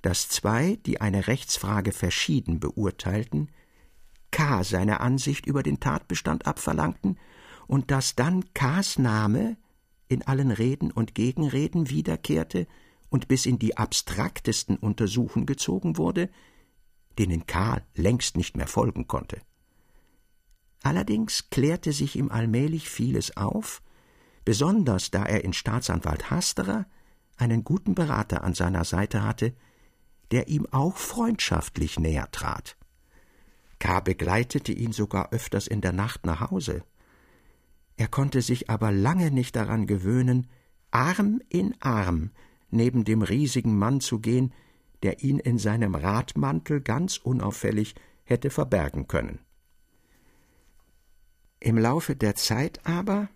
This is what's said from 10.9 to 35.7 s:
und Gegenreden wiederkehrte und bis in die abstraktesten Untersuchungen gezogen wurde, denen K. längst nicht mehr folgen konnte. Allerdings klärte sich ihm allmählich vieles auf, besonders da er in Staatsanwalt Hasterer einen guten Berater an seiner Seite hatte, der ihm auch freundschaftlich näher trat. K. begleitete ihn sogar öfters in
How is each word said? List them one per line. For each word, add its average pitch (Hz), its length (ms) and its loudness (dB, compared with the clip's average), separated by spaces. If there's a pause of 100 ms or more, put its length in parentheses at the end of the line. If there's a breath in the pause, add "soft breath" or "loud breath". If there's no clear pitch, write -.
und 117 240 -4
Gegenreden 143 760 0
wiederkehrte 156 760 -2 (420 soft breath)
und - 180 0
bis 131 180 2
in 123 140 2
die 107 160 0
abstraktesten - 1000 -2
Untersuchungen 110 720 0
gezogen 160 500 -2
wurde, 175 320 0 (880 soft breath)
denen 87 300 0
K. 95 340 0 (140)
längst 101 420 0
nicht - 180 -2
mehr - 120 -4
folgen 117 400 -2
konnte. - 340 -6 (1400)
Allerdings 202 680 -2
klärte 151 420 2
sich 143 240 -2
ihm - 140 0
allmählich 120 580 0
vieles - 480 -2
auf, - 460 -4 (640 soft breath)
besonders 139 680 2
da 98 140 0
er - 180 0
in 92 100 -2
Staatsanwalt - 760 -2
Hasterer 190 560 -2 (500 soft breath)
einen 113 280 2
guten 185 320 0
Berater 127 480 0
an 92 100 0
seiner 90 300 0
Seite 101 400 -2
hatte, 113 300 -2 (760 soft breath)
der - 180 0
ihm 147 220 0
auch 143 260 0
freundschaftlich - 1000 -2
näher 78 340 0
trat. - 440 -8 (1040 soft breath)
K. 90 220 2
begleitete 101 720 0
ihn 117 180 -2
sogar - 400 -2
öfters - 340 -2
in 107 140 -2